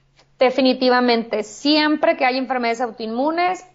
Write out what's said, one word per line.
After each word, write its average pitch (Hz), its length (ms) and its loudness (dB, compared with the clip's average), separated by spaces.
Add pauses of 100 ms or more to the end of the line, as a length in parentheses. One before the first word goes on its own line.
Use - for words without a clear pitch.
(380)
Definitivamente. 247 1040 2
Siempre 302 760 0
que 269 80 0
hay 254 100 0
enfermedades 240 460 -2
autoinmunes, 277 840 -4 (100)